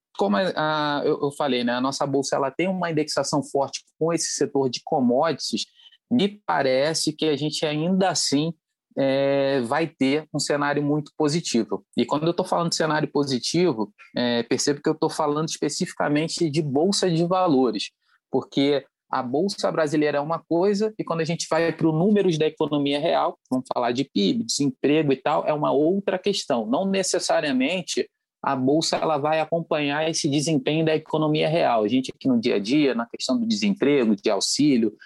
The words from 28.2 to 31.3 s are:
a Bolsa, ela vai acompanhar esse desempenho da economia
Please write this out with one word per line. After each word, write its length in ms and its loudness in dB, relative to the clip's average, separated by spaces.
a 140 -2
Bolsa, 400 2
ela 220 0
vai 200 0
acompanhar 720 -2
esse 180 -2
desempenho 560 0
da 120 2
economia 520 0